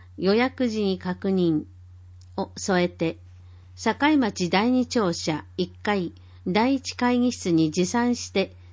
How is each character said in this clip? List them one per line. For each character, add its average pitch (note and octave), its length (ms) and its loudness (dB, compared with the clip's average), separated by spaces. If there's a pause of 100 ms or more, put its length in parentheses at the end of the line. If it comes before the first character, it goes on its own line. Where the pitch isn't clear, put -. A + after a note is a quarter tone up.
(180)
予 F#3 180 2
約 B3+ 320 0
時 G#3+ 160 -2
に F#3+ 160 0
確 F#3 300 -4
認 E3+ 340 2 (720)
を F#3+ 200 -6
添 F3+ 260 0
え F3 60 0
て、 E3 280 -4 (580)
境 C#4+ 420 0
町 G3 320 0
第 G#3 220 2
二 B3+ 160 0
庁 F#3+ 260 0
舎 D#3 320 -4 (120)
一 F3+ 160 -4 (100)
階 G3 300 -2 (340)
第 A3+ 280 2
一 - 200 -8
会 B3 240 0
議 B3 120 2
室 F#3+ 200 -4
に D#3+ 200 4
持 F3+ 140 0
参 A#3+ 300 0
し - 160 -12
て - 240 -2 (180)